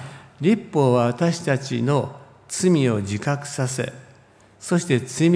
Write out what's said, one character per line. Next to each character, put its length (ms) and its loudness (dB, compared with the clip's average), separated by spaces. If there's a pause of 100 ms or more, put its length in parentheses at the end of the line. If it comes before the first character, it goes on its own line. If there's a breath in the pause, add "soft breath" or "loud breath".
(400 loud breath)
律 320 0
法 220 4
は 140 4
私 340 0
た 160 0
ち 240 -4
の 340 0 (320)
罪 420 2
を 100 0
自 200 -4
覚 280 -4
さ 200 -4
せ、 240 -6 (680 soft breath)
そ 200 0
し 60 -8
て 140 2
罪 360 0